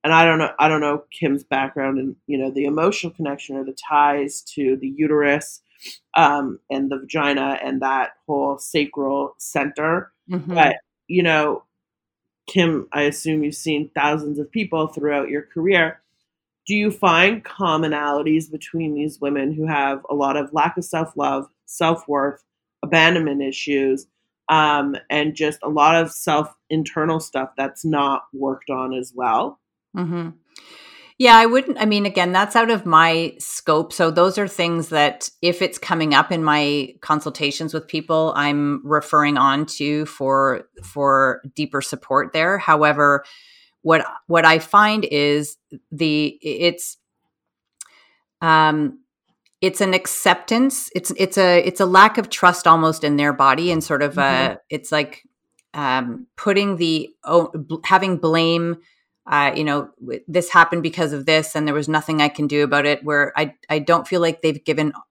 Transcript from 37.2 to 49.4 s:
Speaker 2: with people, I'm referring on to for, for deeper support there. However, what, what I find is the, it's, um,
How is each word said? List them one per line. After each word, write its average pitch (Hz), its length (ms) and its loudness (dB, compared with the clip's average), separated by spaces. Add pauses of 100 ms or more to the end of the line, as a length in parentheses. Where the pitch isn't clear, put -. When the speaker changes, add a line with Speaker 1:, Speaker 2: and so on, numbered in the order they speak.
Speaker 2:
with 156 120 -8
people, 160 480 -2
I'm 143 500 -2
referring 147 520 0
on 139 300 2
to 147 400 -4
for, 135 600 -2 (140)
for 135 600 0 (120)
deeper 143 280 -6
support 135 500 -4
there. 175 260 0
However, 147 640 2 (580)
what, 160 220 2 (220)
what 165 180 2
I 160 140 6
find 214 460 4
is 147 520 0 (360)
the, 151 500 -2
it's, 170 540 -6 (1400)
um, 156 580 2 (600)